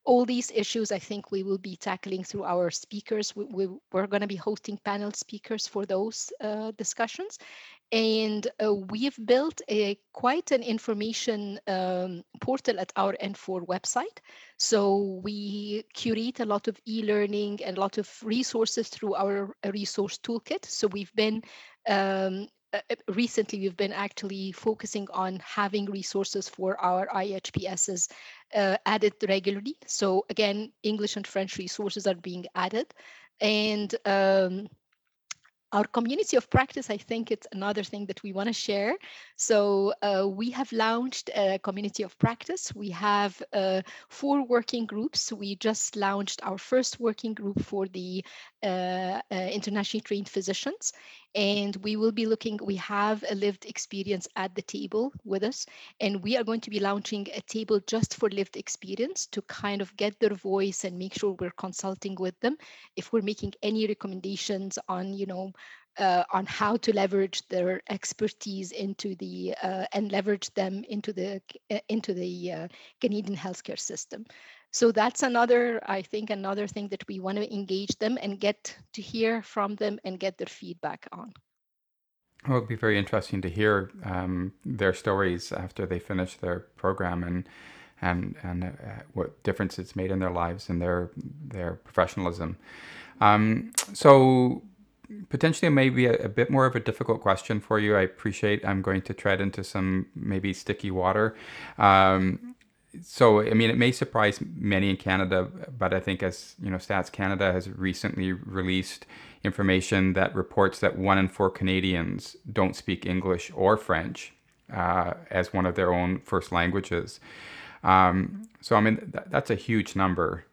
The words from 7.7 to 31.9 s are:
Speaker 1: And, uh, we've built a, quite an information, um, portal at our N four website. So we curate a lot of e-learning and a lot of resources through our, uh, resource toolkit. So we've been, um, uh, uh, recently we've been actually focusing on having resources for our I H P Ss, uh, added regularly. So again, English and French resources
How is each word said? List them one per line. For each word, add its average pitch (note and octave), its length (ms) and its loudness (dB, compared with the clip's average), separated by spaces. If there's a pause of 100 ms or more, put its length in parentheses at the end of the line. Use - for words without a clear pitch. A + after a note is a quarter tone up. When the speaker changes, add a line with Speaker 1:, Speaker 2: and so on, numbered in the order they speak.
Speaker 1:
And, A3 560 0 (160)
uh, G#3+ 100 4
we've G#3+ 520 -2
built C4 440 4
a, G#3 300 0 (140)
quite C#4+ 380 0
an B3 120 4
information, G#3+ 1040 -4
um, F#3 560 -2 (160)
portal B3 400 -2
at F#3 160 -6
our G3 240 2
N G3+ 140 -6
four F#3 320 -8
website. G#3 540 -4 (360)
So G3+ 680 2
we G#3 600 -6 (100)
curate A3+ 460 -2
a A#3 60 -2
lot G3+ 240 0
of G3+ 180 -6
e-learning G#3 800 0
and F#3 120 -6
a F#3+ 40 -2
lot G3 160 -2
of G#3 100 -2 (160)
resources A3+ 640 0
through - 280 -4
our, G3+ 380 0 (120)
uh, G3 80 -2
resource G3+ 460 -4
toolkit. A#3 440 -6
So - 240 -2
we've G3+ 280 -8
been, A3 280 0 (460)
um, G3 580 0 (240)
uh, G3+ 80 -2 (100)
uh, A#3 60 -2 (140)
recently G#3+ 500 0
we've F#3+ 160 -2
been G3+ 160 -2
actually G3 640 -6
focusing G#3+ 580 -4
on F#3 320 -4
having G3+ 440 -2
resources G3 600 -4
for F#3 320 -4
our F3+ 340 0
I F#3+ 100 0
H F#3+ 280 -6
P F#3+ 160 -4
Ss, F#3 400 -2 (480)
uh, G3 300 4
added G#3 300 2 (120)
regularly. G3 480 0 (100)
So G3 440 0
again, G#3+ 420 0 (120)
English G#3+ 340 -2
and G3 100 -6
French F#3+ 300 -4
resources G3 500 -6